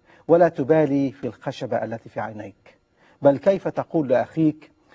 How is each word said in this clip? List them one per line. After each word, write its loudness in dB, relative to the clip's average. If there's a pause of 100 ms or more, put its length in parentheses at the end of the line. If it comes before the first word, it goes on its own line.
(280)
ولا 6
تبالي 0
في -12
الخشبة -4
التي -10
في -10
عينيك؟ -14 (440)
بل 4
كيف 0
تقول -4
لأخيك: -2 (240)